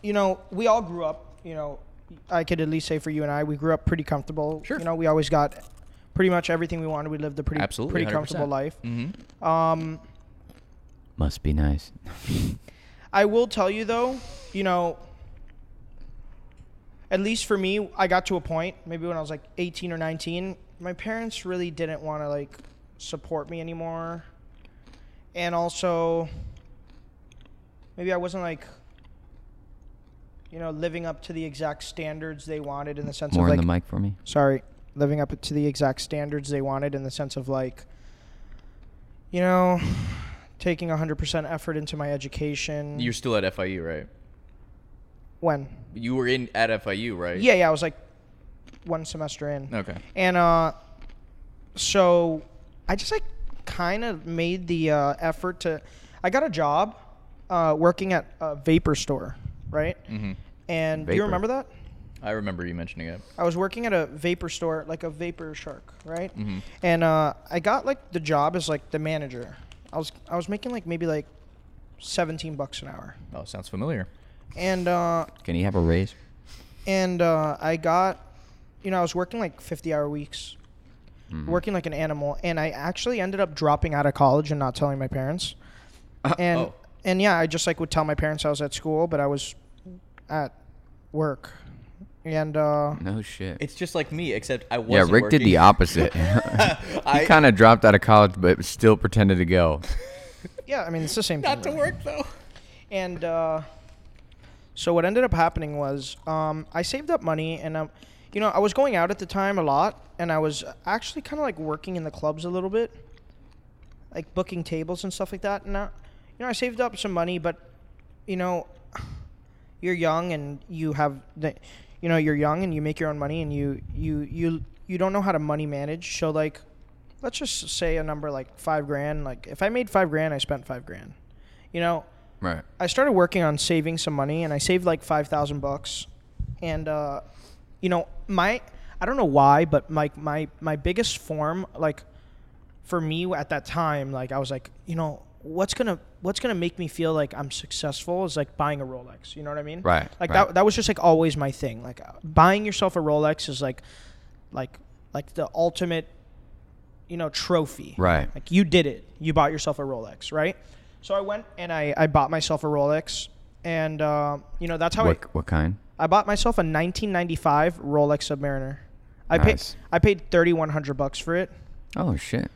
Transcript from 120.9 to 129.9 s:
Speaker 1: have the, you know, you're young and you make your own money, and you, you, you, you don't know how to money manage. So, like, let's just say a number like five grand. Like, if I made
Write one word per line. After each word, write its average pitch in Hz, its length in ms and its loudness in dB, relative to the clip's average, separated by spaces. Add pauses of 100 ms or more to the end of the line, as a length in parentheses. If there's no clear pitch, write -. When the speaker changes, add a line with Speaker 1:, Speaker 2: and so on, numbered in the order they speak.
Speaker 1:
have 139 260 0 (160)
the, 156 180 -4 (460)
you 170 80 -2
know, 165 80 6
you're 156 180 4
young 151 300 2
and 170 100 -2
you 151 80 -2
make 151 180 -4
your 160 100 0
own 151 80 -6
money, 151 240 -4
and 147 100 -4
you, 143 280 -2 (140)
you, 151 260 -2
you, 165 440 -2 (220)
you 180 120 -4
don't 190 140 2
know 202 100 2
how 190 100 2
to 160 60 2
money 151 280 -2
manage. 147 520 -6
So, 160 120 0
like, 156 300 -2 (640)
let's 247 160 -6
just - 320 -6
say 165 260 0
a 160 60 -2
number 151 280 -6
like 135 280 -10
five 156 280 -2
grand. 147 380 -4
Like, 127 260 -10
if - 120 -6
I 196 80 2
made 240 200 -2